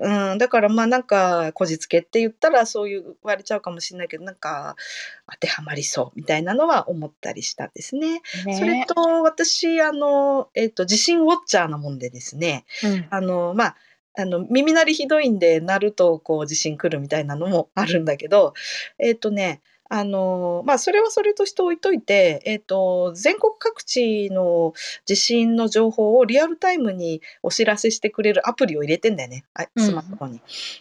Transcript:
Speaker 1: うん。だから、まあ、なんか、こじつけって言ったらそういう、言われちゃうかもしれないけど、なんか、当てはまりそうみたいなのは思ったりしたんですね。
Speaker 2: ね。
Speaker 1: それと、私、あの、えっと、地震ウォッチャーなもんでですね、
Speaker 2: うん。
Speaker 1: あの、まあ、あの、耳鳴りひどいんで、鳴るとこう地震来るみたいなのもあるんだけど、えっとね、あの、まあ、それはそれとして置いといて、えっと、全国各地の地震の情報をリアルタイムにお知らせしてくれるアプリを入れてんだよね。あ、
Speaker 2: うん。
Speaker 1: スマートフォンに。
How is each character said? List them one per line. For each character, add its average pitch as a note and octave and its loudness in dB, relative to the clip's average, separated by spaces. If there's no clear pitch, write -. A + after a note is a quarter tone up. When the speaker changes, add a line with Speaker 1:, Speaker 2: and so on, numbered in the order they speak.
Speaker 1:
う G3 0
ん。 G#3 -4
だ B3 4
か A#3 4
ら、 G#3 4
ま A3+ 2
あ、 A3+ 2
な B3 4
ん B3+ -2
か、 F3 2
こ F#3 0
じ D#3+ -4
つ - -14
け E3+ 2
っ - 0
て - -2
言 A3+ 2
っ - -8
た D#4+ 2
ら B3 4
そ G#3 -6
う - -8
い G3+ -6
う、 F#3 -8
言 - -18
わ G#3 -2
れ G3+ -18
ち - -8
ゃ G#3 -2
う - -6
か F3+ -10
も E3+ -12
し - -10
れ F3+ -14
な F3 -6
い - -20
け D#3+ -12
ど、 E3+ -16
な F#3+ -14
ん - -20
か、 D3 -10
当 - -18
て - -2
は - -6
ま D3+ -10
り D3 -6
そ - -4
う - -10
み D3 -14
た D#3 0
い D#3 -2
な F3+ -4
の C#4+ 2
は C#4 0
思 D#3 -6
っ D3+ -16
た - -8
り - -12
し - -8
た - -10
ん - -18
で - -14
す - -12
ね。 D#4+ -4
Speaker 2:
ね。 G3 -4
Speaker 1:
そ G3+ -2
れ B3 0
と、 E4 2
私、 E4 0
あ D#4 2
の、 C#4 0
え A3+ 0
っ A3 -2
と、 F#3 -4
地 G3+ 0
震 E4+ 2
ウ D#4 4
ォ E4+ 4
ッ F4 -10
チ - 2
ャ F3 2
ー - -6
な D3+ -6
も D3 -8
ん C3+ -10
で B2 -10
で B2 -18
す - -16
ね、 D3+ -4
Speaker 2:
う G#3+ 0
ん。 F#3 -2
Speaker 1:
あ F#3+ -4
の、 F3+ -2
ま A3 2
あ、 - -6
あ G3 -4
の、 F3+ -2
耳 C#4 4
鳴 D#4+ 6
り D#4 4
ひ C#4+ -2
ど D4+ 4
い C#4 2
ん G#3+ 2
で、 E3 4
鳴 F#3+ 0
る G#3 0
と F3 4
こ D#3 -2
う D3+ -4
地 D3 -6
震 D#3 -2
来 E3 -2
る D3+ -2
み C#3 -8
た D3+ -2
い D3 -4
な C#3+ -6
の E3 -6
も F3+ 2
あ F#3+ 0
る E3+ 0
ん D#3+ -4
だ D3 0
け D3+ -12
ど、 E3+ 4
え A#3 2
っ - 0
と A3 -4
ね、 F#3 -2
あ G#3+ -2
の、 F#3 -2
ま C#4+ 4
あ、 B3 2
そ - 0
れ G#4 6
は A4 2
そ A4 0
れ G#4 2
と G#4 0
し G4 -10
て - -2
置 F4 0
い E4 -4
と F#4+ 0
い B3+ 0
て、 F#3 4
え G#3+ -2
っ G#3+ -10
と、 F3+ 0
全 C#4+ 0
国 A4 4
各 A4+ -4
地 G#3+ 0
の F3 2
地 G3 0
震 A#3 2
の A3+ 0
情 A3 2
報 A3 4
を B3+ 6
リ A#3 4
ア D#4+ 4
ル D#4+ -6
タ F#4 0
イ F4 0
ム A3+ 0
に E3+ -4
お F3 -4
知 A3 0
ら G#3 2
せ A3+ 0
し - -4
て G#3+ -2
く A3 -6
れ G#3 2
る - 0
ア A#3+ -4
プ C4+ 0
リ D#3 -6
を D3 -2
入 D3 -4
れ E3 2
て A3+ 0
ん G3+ -2
だ C3+ -8
よ B2 -12
ね。 B2+ -16
あ、 C#3+ -8
Speaker 2:
う A#3 0
ん。 - 4
Speaker 1:
ス G3+ 2
マ D#3+ -4
ー F3 -16
ト G3 -12
フ - -10
ォ - -8
ン B2+ -12
に。 A#2 -16